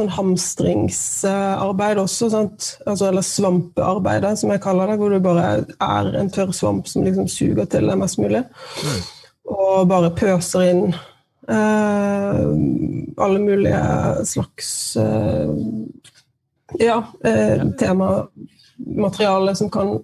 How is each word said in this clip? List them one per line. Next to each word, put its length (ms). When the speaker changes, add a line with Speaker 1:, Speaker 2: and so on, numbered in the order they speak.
Speaker 1:
sånn 140
hamstringsarbeid 1800
også, 320
sant? 560
Altså, 220
eller 140
svampearbeidet, 1160
som 120
jeg 120
kaller 260
det, 100
hvor 120
du 100
bare 440
er 380
en 120
tørr 220
svamp 360
som 160
liksom 240
suger 380
til 200
deg 120
mest 200
mulig. 240
Speaker 2:
Mm. 200
Speaker 1:
Og 420
bare 220
pøser 500
inn, 240
eh, 1000
alle 200
mulige 880
slags, 680
eh, 520
ja, 240
eh, 320
Speaker 2:
Ja. 80
Speaker 1:
temamateriale 1800
som 140
kan 340